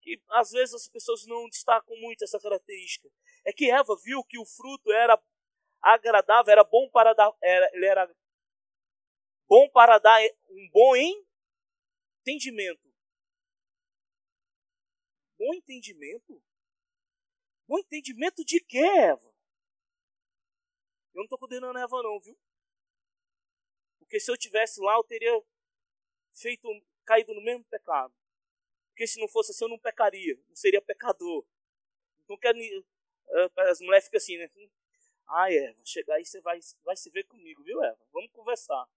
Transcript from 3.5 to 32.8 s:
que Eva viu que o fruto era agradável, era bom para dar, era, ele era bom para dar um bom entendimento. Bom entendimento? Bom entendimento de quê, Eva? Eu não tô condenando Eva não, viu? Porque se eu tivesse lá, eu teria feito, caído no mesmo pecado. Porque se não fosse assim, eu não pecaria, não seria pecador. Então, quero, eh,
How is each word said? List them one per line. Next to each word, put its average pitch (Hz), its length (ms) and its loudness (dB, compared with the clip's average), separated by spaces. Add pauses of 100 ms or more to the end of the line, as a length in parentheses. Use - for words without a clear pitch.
que 269 180 -2
Eva 247 320 0
viu 254 220 -10
que 240 160 -18
o 220 60 -16
fruto 262 480 -8
era 233 280 4 (600)
agradável, 220 680 4
era 208 140 10
bom 247 260 2
para 226 240 4
dar, 214 280 2
era, 180 320 2
ele 180 120 -4
era 190 300 -2 (1300)
bom 262 240 10
para 233 300 10
dar 220 220 8 (280)
um 190 220 -20
bom 247 240 6 (1300)
entendimento. 202 680 -12 (2500)
Bom 262 160 -6
entendimento? 220 880 -20 (1300)
Bom 320 120 -6
entendimento 302 680 -12
de 339 160 -4
quê, - 160 -10
Eva? 269 560 0 (1800)
Eu 180 80 -16
não 220 60 -16
tô 254 100 -16
condenando 254 400 -16
Eva 247 240 -10
não, 214 200 -10
viu? 214 160 -20 (1600)
Porque 208 220 -10
se - 100 -10
eu 175 60 -6
tivesse 220 420 -6
lá, 202 160 -2
eu 226 80 -2
teria 226 400 -6 (880)
feito, 240 340 -14 (360)
caído 220 300 2
no 208 80 -14
mesmo 240 240 -10
pecado. 143 480 -8 (760)
Porque - 160 -12
se 226 140 -10
não 220 80 -8
fosse 220 240 -6
assim, 226 140 -10
eu 226 40 -10
não 226 100 -14
pecaria, 196 560 -6 (120)
não - 80 -20
seria 202 260 -2
pecador. 175 640 -10 (800)
Então, 202 140 -20
quero, 233 200 -2
eh, 190 960 -8 (180)